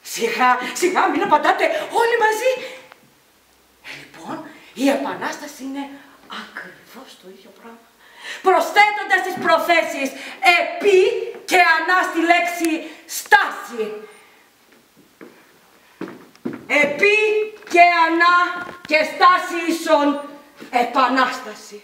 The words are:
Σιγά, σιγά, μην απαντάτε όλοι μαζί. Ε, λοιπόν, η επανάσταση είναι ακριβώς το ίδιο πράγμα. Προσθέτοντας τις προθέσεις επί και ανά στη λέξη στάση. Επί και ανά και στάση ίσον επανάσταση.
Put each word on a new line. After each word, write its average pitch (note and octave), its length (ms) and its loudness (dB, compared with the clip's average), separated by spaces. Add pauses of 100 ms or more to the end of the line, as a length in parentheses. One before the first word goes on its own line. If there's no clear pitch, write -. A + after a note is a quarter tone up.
Σιγά, A#3 560 0 (160)
σιγά, F4+ 340 0
μην E4 140 -2
απαντάτε F#4+ 420 2 (360)
όλοι A#4 240 2
μαζί. A4+ 280 0 (1300)
Ε, - 60 -20 (100)
λοιπόν, - 480 -16 (260)
η C4 140 0
επανάσταση C#4 760 -6
είναι C#4 260 -10 (380)
ακριβώς - 960 -18
το F3+ 60 -20
ίδιο G#3 220 -20 (100)
πράγμα. A#3 180 -20 (640)
Προσθέτοντας F#4+ 840 2
τις F#4 100 -6 (100)
προθέσεις D#4 680 0 (500)
επί F#4+ 400 4 (440)
και - 120 -2
ανά F4 540 4
στη D#4+ 100 -2
λέξη E4+ 720 0 (160)
στάση. - 840 -2 (2750)
Επί D4 500 2 (540)
και F4 100 4
ανά E4+ 840 4 (200)
και D4+ 100 0 (180)
στάση F4 580 2
ίσον C#4+ 480 0 (500)
επανάσταση. B3 1120 -2